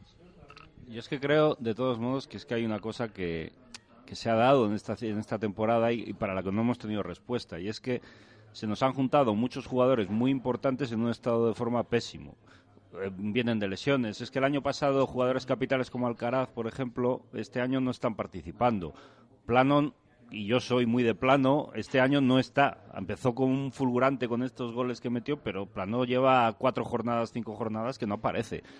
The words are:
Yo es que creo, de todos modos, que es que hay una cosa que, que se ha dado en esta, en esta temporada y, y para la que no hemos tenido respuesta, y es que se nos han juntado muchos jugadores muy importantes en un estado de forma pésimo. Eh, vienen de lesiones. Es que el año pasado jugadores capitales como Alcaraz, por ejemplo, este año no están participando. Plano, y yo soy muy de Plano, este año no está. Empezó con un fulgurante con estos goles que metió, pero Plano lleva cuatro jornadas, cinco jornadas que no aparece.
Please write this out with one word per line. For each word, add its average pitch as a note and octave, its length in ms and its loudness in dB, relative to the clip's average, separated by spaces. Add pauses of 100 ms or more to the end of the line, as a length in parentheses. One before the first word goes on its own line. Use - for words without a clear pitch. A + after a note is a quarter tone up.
(880)
Yo A2+ 120 -10
es - 80 -18
que D3 100 -4
creo, D3+ 420 4
de A2+ 140 -2
todos B2 240 0
modos, B2+ 300 -2
que - 80 -14
es G2 80 -10
que A#2+ 100 -6
hay A#2 120 0
una G#2+ 120 -2
cosa A2 300 -6
que, E2 440 -6 (520)
que - 100 -14
se - 140 -6
ha A2+ 60 4
dado B2 320 6
en G#2 80 0
esta, G#2 260 -6
en G#2+ 180 -4
esta G#2+ 200 -6
temporada A2 540 0
y, A2+ 140 -4
y G#2 60 -10
para F#2+ 220 -4
la F#2 80 -2
que F#2+ 100 -4
no G#2+ 80 0
hemos A#2+ 180 0
tenido G#2+ 240 -4
respuesta, F2 560 -6
y F#2 100 -6
es A2 120 -8
que B2 220 -4 (500)
se - 140 -8
nos G#2+ 160 -2
han C3 100 2
juntado C3+ 420 4
muchos B2 320 -2
jugadores B2+ 440 2
muy A#2+ 200 2
importantes B2+ 640 -2
en A2 80 -2
un A#2 100 0
estado A#2 380 0
de G#2+ 60 0
forma A#2 300 -2
pésimo. D2+ 520 -4 (680)
Eh, G2 140 -4
vienen A2 420 0
de G2+ 100 -2
lesiones. A#2 520 -2
Es A#2+ 100 -8
que C3+ 100 -4
el C3 40 4
año C#3 180 0
pasado C#3 440 2
jugadores B2+ 400 0
capitales C3 440 0
como B2 160 -2
Alcaraz, A#2+ 440 -2
por A#2 160 -6
ejemplo, B2 560 -2 (100)
este A2+ 300 -6
año C3 180 0
no B2+ 100 0
están A2+ 240 -4
participando. F#2+ 800 -2 (520)
Plano, C3+ 500 4 (360)
y G#2 160 -8
yo A#2+ 120 4
soy B2 280 2
muy A#2+ 180 2
de A2+ 100 4
Plano, C3+ 640 4
este A#2+ 240 0
año C#3 200 4
no C3 200 6
está. - 420 0 (140)
Empezó G#2+ 380 -2
con C3 140 2
un C3+ 220 0
fulgurante B2+ 560 0
con A#2+ 160 0
estos B2 300 -6
goles B2 280 -4
que B2 80 -6
metió, B2 320 -2
pero G2 260 -6
Plano A2 380 -2
lleva B2 540 4
cuatro A2+ 260 0
jornadas, A#2 480 -2
cinco A2+ 220 -8
jornadas A2 420 -4
que A2+ 120 -4
no G2+ 60 0
aparece. G2+ 500 -4 (160)